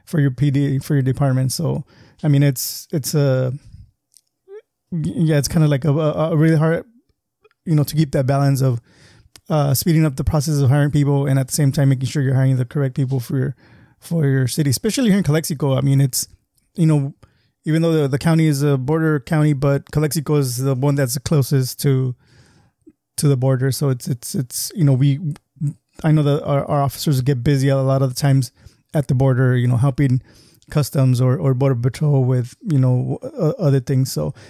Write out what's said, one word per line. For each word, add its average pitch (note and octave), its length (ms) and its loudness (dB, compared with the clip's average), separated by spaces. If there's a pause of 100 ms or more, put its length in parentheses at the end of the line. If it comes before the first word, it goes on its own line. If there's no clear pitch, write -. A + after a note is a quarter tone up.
for D#3+ 140 -2
your C#3 100 2
P C#3+ 200 -2
D, C#3 280 0
for D3+ 160 -4
your C#3 80 2
department. C3 500 0
So, C#3+ 320 -4 (380)
I D#3 60 -2
mean, C#3 140 4
it's, - 500 -4
it's D3+ 220 -4
a, C3 380 0 (1400)
yeah, D#3+ 460 -2
it's C#3 120 0
kinda D#3 200 2
like C#3 160 0
a, D3 80 2
a, D#3 380 0
a E3+ 60 0
really D#3+ 200 4
hard, D#3+ 300 0 (800)
you E3 80 0
know, D3 100 4
to - 100 -6
keep D3 180 0
that C#3 140 0
balance C#3 360 0
of, B2 180 0 (680)
uh, C#3+ 240 0
speeding D#3+ 320 2
up C3+ 100 -4
the D3+ 80 -4
process D3 380 0
of B2 80 4
hiring C#3+ 200 2
people C#3+ 360 2
and C3+ 120 0
at C3+ 100 -2
the - 60 -8
same C#3 180 2
time C#3 180 2
making C3 160 0
sure C#3+ 160 -4
you're C3 120 0
hiring C3 220 2
the B2+ 80 -2
correct C3+ 320 -4
people C3+ 240 -2
for C#3 160 -6
your, C3 200 -4 (440)
for E3 260 -2
your C3+ 200 0
city, C#3+ 220 -2
especially A3 400 0
here F#3+ 80 4
in G3 80 0
Calexico. D3 500 0
I C3 60 0
mean, C#3 180 2
it's, C#3 300 0 (460)
you F3 100 0
know, D3+ 300 0 (500)
even D#3+ 160 0
though E3 220 2
the, C#3 40 2
the C3+ 120 -2
county D#3+ 280 2
is C#3+ 160 0
a C#3+ 140 2
border D#3 420 0
county, D3+ 360 0
but C#3 380 -2
Calexico D3+ 420 -2
is B2+ 240 0
the C3+ 160 0
one C#3 200 0
that's C#3 200 -2
the C#3+ 60 -6
closest C3+ 600 0
to, C3 340 0 (1040)
to D3+ 120 0
the C#3 100 2
border. C3 340 0
So C#3+ 160 -4
it's, B2+ 180 -4
it's, - 280 -8
it's, - 400 -6
you F#3+ 100 0
know, C#3 80 6
we, C3+ 280 2 (840)
I D#3 100 2
know D3+ 100 4
that C#3+ 220 0
our, C#3+ 220 -2
our D3 160 0
officers C3+ 400 -2
get B2 200 0
busy C#3 280 2
a C3+ 80 0
lot C3+ 240 0
of B2+ 120 -2
the - 60 -10
times C3+ 320 2 (400)
at D3+ 160 -2
the D3+ 60 0
border, B2+ 420 2
you B2 100 0
know, B2 120 0
helping C3 420 0 (500)
customs C3 480 0
or, B2+ 200 0
or C3+ 160 0
border C3+ 200 0
patrol C3 500 0
with, B2 360 -2
you E3+ 180 -2
know, B2+ 440 0
o-, C4 360 -4
other C#3 220 2
things. C3 320 -2
So, - 220 -6 (160)